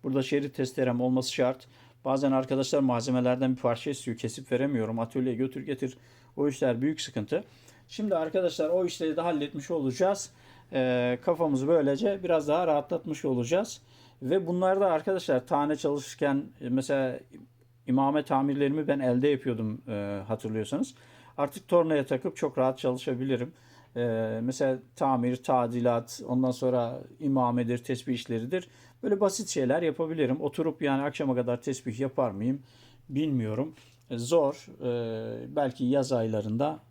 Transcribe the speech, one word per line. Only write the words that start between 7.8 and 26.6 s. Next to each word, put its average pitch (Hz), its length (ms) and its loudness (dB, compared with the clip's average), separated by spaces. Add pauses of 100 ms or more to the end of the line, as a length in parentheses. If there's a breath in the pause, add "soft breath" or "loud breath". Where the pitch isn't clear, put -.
Şimdi 208 280 -2
arkadaşlar 160 540 0
o 180 160 4
işleri 160 320 -2
de 170 40 0
halletmiş 147 500 -2
olacağız. 165 600 0 (420 loud breath)
Ee, 123 480 2
kafamızı 156 460 2
böylece 170 560 2
biraz 160 240 2
daha 165 200 4
rahatlatmış 156 580 -2
olacağız. 135 560 0 (400 soft breath)
Ve 165 260 0
bunlarda 185 440 4
arkadaşlar 156 560 0
tane 147 280 2
çalışırken, 143 680 -2 (180)
e, 127 80 -8
mesela 131 500 0 (680)
imame 139 360 2
tamirlerimi 143 640 0
ben 143 120 2
elde 127 280 2
yapıyordum, 117 600 0
e, 101 400 -4
hatırlıyorsanız. 110 680 -4 (420 loud breath)
Artık - 300 -4
tornaya 160 380 4
takıp 139 320 -2
çok 143 200 -2
rahat 131 200 2
çalışabilirim. 127 760 -2 (420 loud breath)
Ee, 113 480 -2
mesela 131 360 0 (160)
tamir, 127 400 2
tadilat, 120 920 0
ondan 127 240 2
sonra 127 480 0 (200)